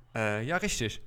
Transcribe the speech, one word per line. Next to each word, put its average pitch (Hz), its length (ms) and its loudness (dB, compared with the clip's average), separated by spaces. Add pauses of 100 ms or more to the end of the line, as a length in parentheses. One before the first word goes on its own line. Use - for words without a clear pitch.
(140)
Äh, 107 300 2
ja, 160 120 0
richtig. 180 500 0